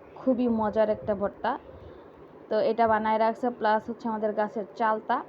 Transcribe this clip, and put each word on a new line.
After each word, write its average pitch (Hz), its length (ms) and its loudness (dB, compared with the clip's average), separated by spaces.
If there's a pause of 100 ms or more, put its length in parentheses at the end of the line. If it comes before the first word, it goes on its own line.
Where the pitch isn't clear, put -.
(160)
খুবই 247 320 2
মজার 214 420 2
একটা 214 260 -2
ভর্তা। 202 440 -2 (880)
তো 220 60 0
এটা 226 320 2
বানায় 220 320 2
রাখছে, 226 300 0
প্লাস 220 400 0
হচ্ছে 233 180 -8
আমাদের 214 260 -2
গাছের 208 320 -2 (100)
চালতা, 220 540 0